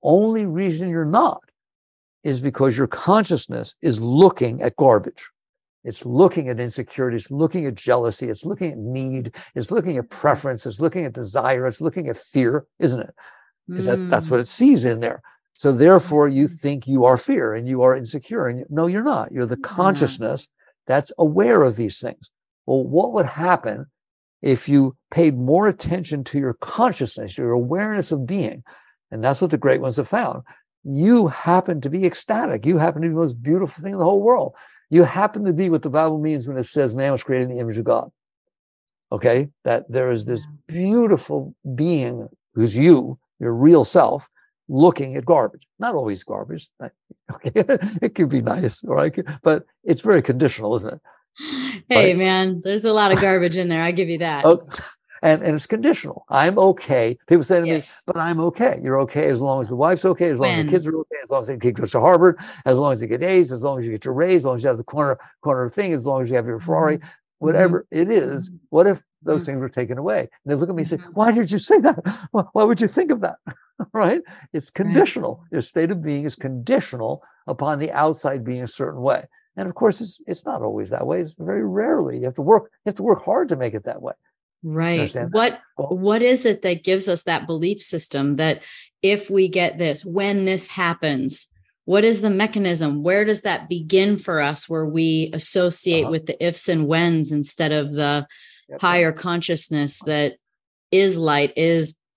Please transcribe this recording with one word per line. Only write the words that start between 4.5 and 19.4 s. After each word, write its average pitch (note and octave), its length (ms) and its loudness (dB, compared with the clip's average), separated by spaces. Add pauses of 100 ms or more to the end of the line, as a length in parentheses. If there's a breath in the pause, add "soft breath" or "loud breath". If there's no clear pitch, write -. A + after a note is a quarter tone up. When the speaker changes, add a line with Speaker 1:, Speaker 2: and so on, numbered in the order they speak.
Speaker 1:
at B2 140 -4
garbage. A2+ 540 2 (540)
It's A#2 220 -12
looking C#3 440 2
at A#2+ 100 -6
insecurity. B2 560 -6
It's - 160 -8
looking D#3 360 -2
at A#2 80 -6
jealousy. A#2+ 520 -2
It's G#2+ 160 -8
looking F#3 280 -6
at B2+ 80 -12
need. B2+ 560 -8 (200 loud breath)
It's B2 160 -8
looking F3 260 -2
at A#2 120 -8
preference. C3+ 560 -2
It's G#2+ 140 -10
looking E3 260 -2
at A#2+ 80 -8
desire. B2+ 540 -2
It's A#2+ 120 -6
looking D#3 300 -6
at A2+ 80 -8
fear, C3 480 -2 (140)
isn't B2+ 200 0
it? - 140 -10 (560 soft breath)
Is F#3 160 -6
that, F#3+ 240 0
that's D#3+ 180 0
Speaker 2:
Mm. D3+ 40 -2
Speaker 1:
what B2 80 2
it A#2+ 80 -4
sees A3+ 380 4
in A#2 160 -2
there. - 200 -6 (320 soft breath)
So - 200 0
therefore, D3+ 560 6
you C#3 160 2
Speaker 2:
Mm. E3+ 140 -6
Speaker 1:
think C#3+ 280 -6
you C3+ 160 2
are B2 140 6
fear B2+ 360 -2
and A#2 140 -8
you B2+ 140 -2
are B2+ 140 6
insecure. C3+ 520 -6
And B2 120 -6
you, - 100 -12
no, D#3+ 180 0
you're G3 160 -2
not. B3+ 280 -2
You're B2 140 -4